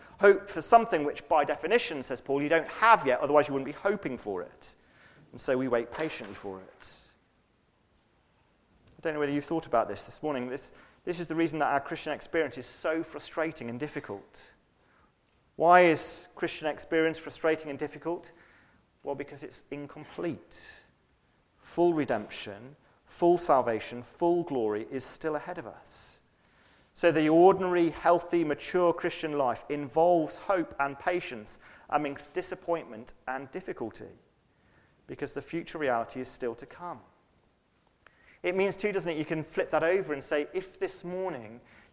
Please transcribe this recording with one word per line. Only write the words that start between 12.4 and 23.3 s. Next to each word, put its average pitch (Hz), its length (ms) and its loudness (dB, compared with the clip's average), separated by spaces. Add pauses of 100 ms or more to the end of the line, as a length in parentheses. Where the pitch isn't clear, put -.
is 127 80 -10
so 165 380 -4
frustrating 156 680 -8
and 120 80 -8
difficult. - 760 -10 (1040)
Why 175 240 10
is - 520 2
Christian - 340 -4
experience 160 520 0
frustrating 160 500 -2
and 139 80 -8
difficult? 151 540 -8 (720)
Well, 143 100 -6
because 143 300 -12
it's - 260 -16
incomplete. - 1160 -10 (760)
Full 175 340 2
redemption, 117 840 -4 (340)
full 175 260 4